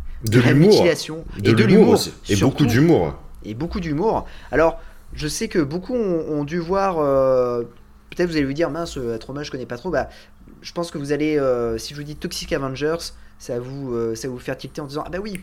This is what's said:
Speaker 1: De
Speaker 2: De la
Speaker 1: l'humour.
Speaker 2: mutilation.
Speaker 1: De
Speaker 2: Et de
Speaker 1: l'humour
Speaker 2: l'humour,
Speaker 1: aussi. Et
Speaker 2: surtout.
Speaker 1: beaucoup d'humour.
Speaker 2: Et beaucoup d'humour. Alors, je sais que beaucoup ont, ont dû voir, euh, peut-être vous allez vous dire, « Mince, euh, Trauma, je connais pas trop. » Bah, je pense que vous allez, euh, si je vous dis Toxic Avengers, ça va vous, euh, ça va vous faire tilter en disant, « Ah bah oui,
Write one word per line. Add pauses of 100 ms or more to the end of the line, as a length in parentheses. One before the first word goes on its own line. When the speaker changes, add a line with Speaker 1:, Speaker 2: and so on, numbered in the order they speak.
(260)
Speaker 1:
De
Speaker 2:
De
la
Speaker 1:
l'humour.
Speaker 2:
mutilation. (160)
Speaker 1:
De
Speaker 2:
Et
de
Speaker 1:
l'humour (160)
Speaker 2:
l'humour,
Speaker 1:
aussi. (160)
Et
Speaker 2:
surtout.
Speaker 1:
beaucoup
d'humour. (320)
Speaker 2:
Et
beaucoup
d'humour. (260)
Alors, (340)
je
sais
que
beaucoup
ont, (140)
ont
dû
voir,
euh, (460)
peut-être
vous
allez
vous
dire, «
Mince,
euh,
Trauma,
je
connais
pas
trop. »
Bah, (520)
je
pense
que
vous
allez,
euh,
si
je
vous
dis
Toxic
Avengers, (420)
ça
va
vous,
euh,
ça
va
vous
faire
tilter
en
disant, «
Ah
bah
oui,